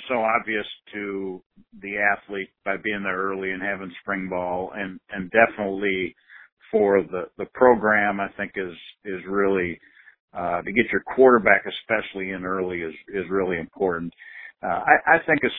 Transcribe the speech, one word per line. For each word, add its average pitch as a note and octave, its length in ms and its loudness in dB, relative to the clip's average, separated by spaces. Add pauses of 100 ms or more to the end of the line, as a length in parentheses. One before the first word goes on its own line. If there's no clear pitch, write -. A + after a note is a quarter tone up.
so B2 140 -2
obvious A2 460 0 (260)
to G2 500 -8 (380)
the G2+ 160 -8
athlete G2+ 540 -2 (120)
by G2 140 -2
being G2+ 280 -6
there F#2+ 120 -2
early F#2+ 360 -4
and F#2 100 -8
having G2 280 -6 (120)
spring F#2+ 260 -6
ball, F2+ 480 -4
and, F#2+ 320 -10
and F#2 220 -10
definitely G2 840 0 (560)
for G2 320 4
the, F2 340 -8
the G2+ 160 -8
program, G#2+ 640 4
I G2 100 -4
think - 280 -10
is, F#2 180 -8 (300)
is F#2+ 220 -8
really, G2 520 0 (540)
uh, F2 300 -4
to G2 100 -8
get A2 180 2
your G2 120 -2
quarterback A2+ 640 6
especially G2 640 -4
in F#2 160 -6
early F#2 340 -2
is, D#2+ 140 -8 (140)
is F#2+ 200 -6
really F#2 300 0
important. E2+ 560 -4 (480)
Uh, F3 240 -2
I, D3+ 300 4
I - 100 2
think D3+ 180 2
a A2+ 140 -2